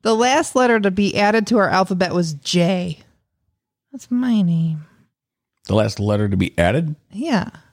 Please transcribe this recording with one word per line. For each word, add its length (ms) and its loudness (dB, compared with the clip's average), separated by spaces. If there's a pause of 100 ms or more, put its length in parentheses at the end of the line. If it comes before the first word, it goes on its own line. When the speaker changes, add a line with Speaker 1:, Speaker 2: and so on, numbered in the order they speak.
Speaker 1:
The 120 2
last 400 0
letter 240 4
to 140 0
be 240 0
added 320 0
to 100 2
our 100 2
alphabet 460 0
was 200 -2
J. 640 -2 (880)
That's 200 -18
my 320 0
name. 440 -2 (800)
Speaker 2:
The 80 -2
last 240 0
letter 300 0
to 80 0
be 200 -2
added? 380 0 (160)
Speaker 1:
Yeah. 380 -4 (240)